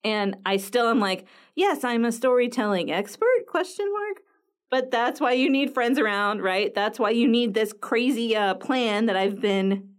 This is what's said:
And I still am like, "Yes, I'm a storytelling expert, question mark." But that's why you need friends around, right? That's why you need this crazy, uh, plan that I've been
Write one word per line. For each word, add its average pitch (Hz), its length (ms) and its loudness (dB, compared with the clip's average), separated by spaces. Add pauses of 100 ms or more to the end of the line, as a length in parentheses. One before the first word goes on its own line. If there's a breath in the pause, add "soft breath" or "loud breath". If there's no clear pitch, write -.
And 208 420 -2
I 196 120 0
still 233 300 0
am 226 120 2
like, 190 260 -2 (300 loud breath)
"Yes, 330 280 0
I'm 240 220 0
a 233 60 0
storytelling 233 800 0
expert, 302 560 0
question 370 440 -4
mark." 415 320 -6 (460)
But 254 220 -2
that's 247 300 0
why 254 120 2
you 262 160 2
need 269 240 0
friends 247 260 0
around, 208 420 0
right? 190 320 0
That's 208 260 -2
why 220 120 2
you 233 160 2
need 233 260 2
this 214 200 -2
crazy, 233 640 0
uh, 196 200 0
plan 226 500 0
that 202 100 2
I've 196 240 0
been 196 600 0